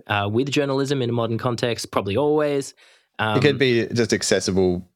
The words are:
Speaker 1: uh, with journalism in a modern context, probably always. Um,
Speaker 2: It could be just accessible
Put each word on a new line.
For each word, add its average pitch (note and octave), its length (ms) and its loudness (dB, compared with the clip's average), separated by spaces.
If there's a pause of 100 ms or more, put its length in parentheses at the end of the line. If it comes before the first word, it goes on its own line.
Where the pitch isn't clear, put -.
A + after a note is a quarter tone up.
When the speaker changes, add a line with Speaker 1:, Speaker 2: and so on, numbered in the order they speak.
Speaker 1:
uh, G2+ 240 -2
with B2+ 200 0
journalism C#3 500 0
in A#2 80 0
a A2+ 40 -2
modern A2+ 260 -2
context, A#2 520 -4
probably G2 240 -2
always. D3 580 0 (460)
Um, A2 180 0
Speaker 2:
It C3 40 0
could C#3 180 2
be A#2+ 280 2
just A2+ 260 0
accessible F#2 840 0